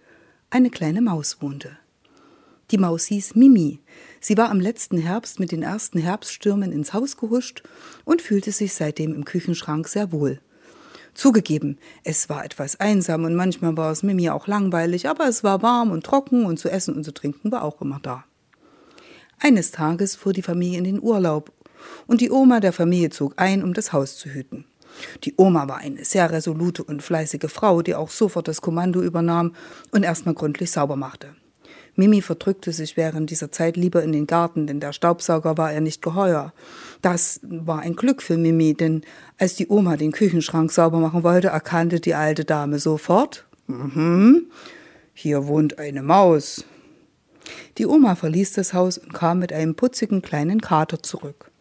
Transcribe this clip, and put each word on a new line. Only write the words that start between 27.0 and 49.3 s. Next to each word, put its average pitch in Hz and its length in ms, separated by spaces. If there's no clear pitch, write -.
fleißige 156 480
Frau, 185 300
die 170 140
auch 156 160
sofort - 380
das 156 120
Kommando 175 400
übernahm 170 540
und 202 100
erstmal 165 320
gründlich 156 360
sauber 143 260
machte. - 380
Mimi 202 240
verdrückte 185 520
sich 160 260
während 156 320
dieser 156 200
Zeit 165 260
lieber 175 260
in 160 100
den 151 140
Garten, 170 400
denn 143 140
der 143 120
Staubsauger 165 640
war 160 160
ihr 151 80
nicht 156 220
geheuer. 170 500
Das - 420
war 165 380
ein 170 160
Glück 262 260
für 165 140
Mimi, 165 380
denn 160 280
als 185 180
die 180 120
Oma 190 280
den 151 160
Küchenschrank 165 580
sauber 165 280
machen 165 240
wollte, 180 260
erkannte 165 500
die 165 160
alte 151 300
Dame 147 340
sofort: 160 680
„Mhm, 170 840
hier 143 320
wohnt 147 320
eine 143 240
Maus.“ 165 640
Die 220 80
Oma 262 280
verließ 175 380
das 185 220
Haus 180 240
und - 160
kam 175 240